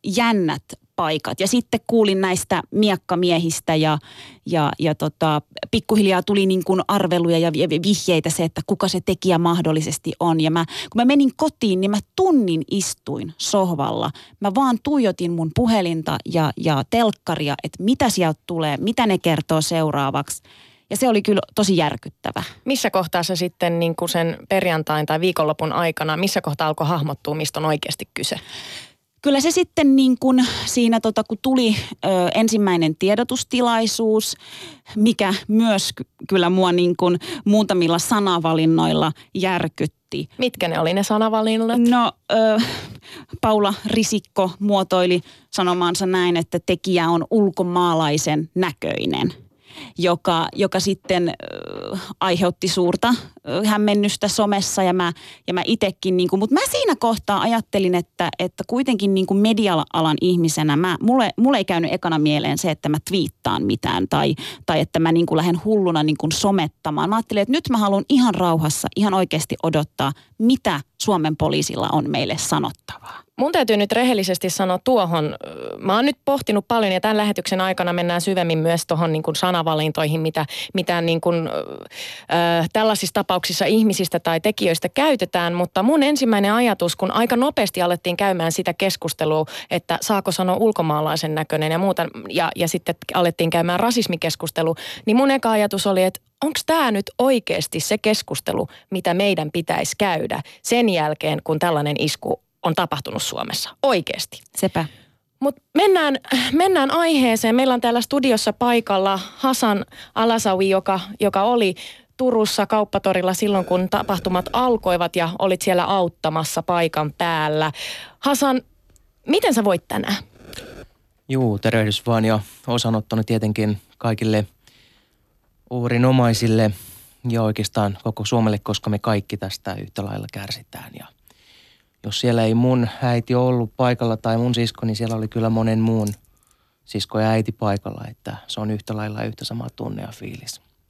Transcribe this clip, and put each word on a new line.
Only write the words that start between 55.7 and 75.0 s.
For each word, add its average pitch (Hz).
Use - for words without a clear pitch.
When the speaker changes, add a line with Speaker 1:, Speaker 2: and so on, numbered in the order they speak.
Speaker 1:
niinku, 180
mut 208
mä 311
siinä 466
kohtaa 226
ajattelin, 208
että, 175
että 180
kuitenkin 233
niinku 190
media-alan 190
ihmisenä 165
mä, 180
mulle, 240
mulle 254
ei 196
käynyt 170
ekana 165
mieleen 151
se, 170
että -
mä 151
twiittaan -
mitään 98
tai, 147
tai 160
että 160
mä 165
niinku 165
lähden 165
hulluna 180
niinku 151
somettamaan. 160
Mä 214
ajattelin, 214
että 226
nyt 311
mä 240
haluan 202
ihan 247
rauhassa, 165
ihan 202
oikeasti 180
odottaa, 151
mitä – 220
Suomen 156
poliisilla 151
on 156
meille -
sanottavaa. -
Speaker 2:
Mun 285
täytyy 226
nyt 202
rehellisesti 202
sanoa 185
tuohon, 170